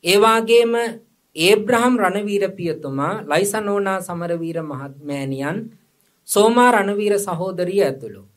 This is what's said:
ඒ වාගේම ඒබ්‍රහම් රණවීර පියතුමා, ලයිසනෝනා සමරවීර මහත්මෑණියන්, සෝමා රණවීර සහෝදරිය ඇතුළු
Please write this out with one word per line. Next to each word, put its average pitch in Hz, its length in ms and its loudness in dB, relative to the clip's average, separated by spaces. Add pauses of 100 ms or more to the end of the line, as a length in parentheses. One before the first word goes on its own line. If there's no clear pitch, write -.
ඒ 180 180 4
වාගේම 226 520 4 (640)
ඒබ්‍රහම් 214 640 4
රණවීර 202 460 0 (100)
පියතුමා, 151 580 -4 (140)
ලයිසනෝනා 202 720 -2
සමරවීර 170 640 -6
මහත්මෑණියන්, 139 960 -8 (680)
සෝමා 240 440 4
රණවීර 208 480 2
සහෝදරිය 185 640 -2
ඇතුළු 113 400 -6 (140)